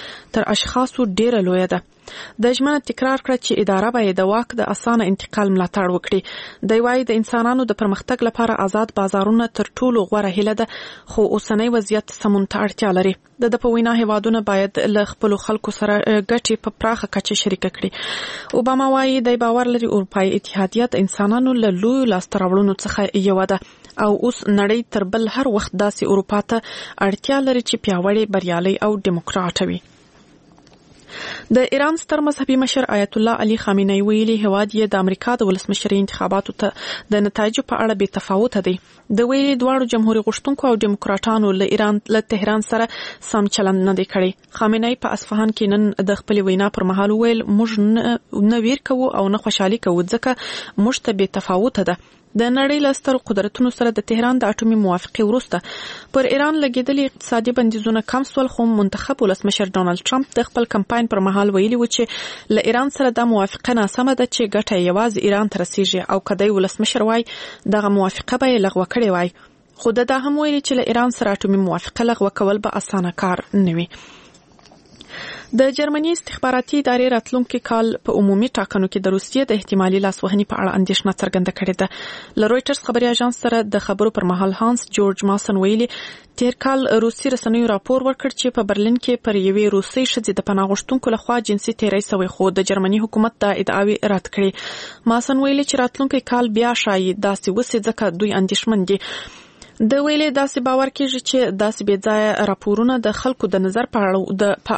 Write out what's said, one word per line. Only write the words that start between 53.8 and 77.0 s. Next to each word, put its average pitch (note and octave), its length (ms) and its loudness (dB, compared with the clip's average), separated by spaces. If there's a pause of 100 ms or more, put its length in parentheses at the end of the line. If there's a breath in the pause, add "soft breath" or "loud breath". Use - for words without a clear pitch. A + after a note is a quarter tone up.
د G#3+ 160 -2
تهران A#3+ 320 2
د G#3 100 2
اټومي A3+ 260 2
موافقې G3 480 0
وروسته G#3+ 340 0 (540 loud breath)
پر C4 160 2
ایران D4 320 2
لګېدلي C4+ 480 0
اقتصادي A#3 420 -2
بندیزونه A3+ 500 0 (120)
کم C4 160 0
سول، C4 240 0
خو A#3 120 0
منتخب G#3+ 560 0
ولسمشر G3 540 0
ډونالډ F3+ 340 -2
ټرمپ C4 300 -2
د A#3+ 80 0
خپل A#3 180 -2
کمپاین A#3 460 -2
پر G3+ 160 0
مهال G3 300 2
ویلي A3 200 2
و A#3 80 2
چې - 720 -4
له - 140 0
ایران C4 240 0
سره C4 240 2
دا A#3+ 140 2
موافقه G#3+ 480 0
ناسمه B3 400 0
ده B3 40 0
چې A3 240 -2
ګټه G#3 240 -2
یې F3+ 160 2
یوازې G#3 340 0
ایران G3+ 300 2
ته F3 100 -2
رسیږي، F#3+ 460 -2
او F#3+ 100 0
که F#3+ 220 -4
دی G3+ 80 4
ولسمشر G#3 600 0
وای، A#3 180 0 (500 loud breath)
دغه G3+ 220 2
موافقه G3 420 -2
به C4 80 4
یې A3 160 2
لغوه F#3 280 0
کړې A#3 160 2
وای. F3+ 200 0 (480 loud breath)
خو A#3 140 0
ده A#3+ 220 2
دا C4 120 0
هم C#4+ 140 0
ویلي D4 220 0
چې B3+ 200 0
له - 80 -2
ایران A#3+ 300 2
سره G3+ 180 0
اټومي G3 320 2
موافقه G3+ 400 -2
لغوه G3+ 320 0
کول G#3 240 0
به G3+ 180 -4
اسانه F3+ 320 -2 (100)
کار F3+ 280 -2
نه F#3 240 2
وي. F3 100 -2 (1700 loud breath)
د C4 80 6 (100)
جرمني D4+ 340 0
استخباراتي B3+ 680 -2
ادارې B3+ 320 2